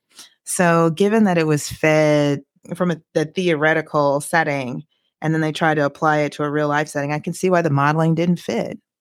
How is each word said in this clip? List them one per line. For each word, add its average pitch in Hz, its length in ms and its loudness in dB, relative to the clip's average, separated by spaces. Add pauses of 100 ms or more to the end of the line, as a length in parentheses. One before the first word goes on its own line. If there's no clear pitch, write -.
(440)
So 165 460 2
given 208 340 4
that 180 140 2
it 160 80 0
was 151 220 -2
fed 151 760 2 (320)
from 180 160 -2
a, 160 100 -6 (120)
the 156 140 0
theoretical 156 920 0
setting, 147 600 -2 (380)
and 156 120 -2
then 160 100 0
they 156 100 -2
tried 156 220 0
to 147 100 0
apply 151 360 0
it 143 120 -2
to 151 120 -6
a 147 60 -4
real 147 180 -2
life 147 200 -2
setting, 143 240 -6
I 151 80 -4
can 170 140 -8
see 185 160 -2
why 175 120 2
the 160 80 -2
modeling 151 460 2
didn't 170 240 0
fit. - 400 -6 (200)